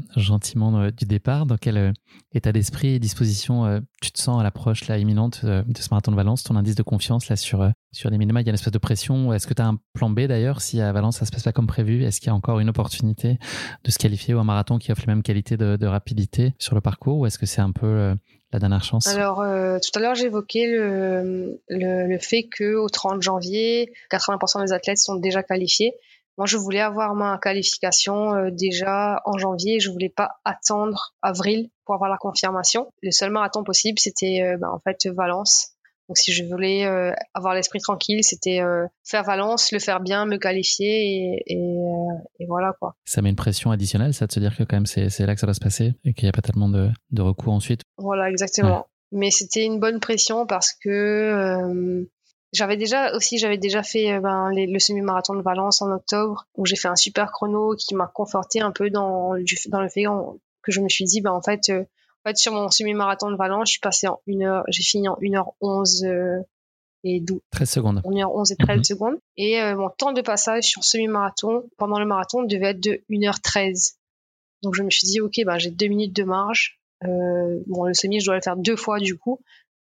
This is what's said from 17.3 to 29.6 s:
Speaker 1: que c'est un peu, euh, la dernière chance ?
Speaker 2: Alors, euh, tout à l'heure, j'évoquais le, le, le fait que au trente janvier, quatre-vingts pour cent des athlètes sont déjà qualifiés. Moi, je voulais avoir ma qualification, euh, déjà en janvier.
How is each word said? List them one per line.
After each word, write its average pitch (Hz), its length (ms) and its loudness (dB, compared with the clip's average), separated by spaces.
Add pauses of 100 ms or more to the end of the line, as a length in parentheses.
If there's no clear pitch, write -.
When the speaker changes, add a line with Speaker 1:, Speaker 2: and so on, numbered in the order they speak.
Speaker 1:
que 104 80 -2
c'est - 140 -2
un 95 120 2
peu, - 140 -2
euh, 104 280 2 (380)
la 117 80 0
dernière 98 240 2
chance ? 117 240 0
Speaker 2:
Alors, 202 340 0
euh, 185 360 0
tout - 200 -2
à - 20 0
l'heure, 247 140 2
j'évoquais 233 540 0
le, 185 1000 0
le, 185 400 0
le 185 100 0
fait 233 260 0
que 214 320 -2
au 214 120 0
trente 196 340 -2
janvier, 214 720 0 (180)
quatre-vingts 190 280 -2
pour 190 100 -2
cent 202 160 0
des 190 80 0
athlètes 202 260 0
sont 196 180 2
déjà 185 260 0
qualifiés. 185 500 0 (440)
Moi, 196 100 -2
je 220 100 0
voulais 196 240 -2
avoir 214 360 -2
ma 202 200 0
qualification, 196 960 0
euh, 190 200 0
déjà 196 720 0
en 202 140 -2
janvier. 190 420 0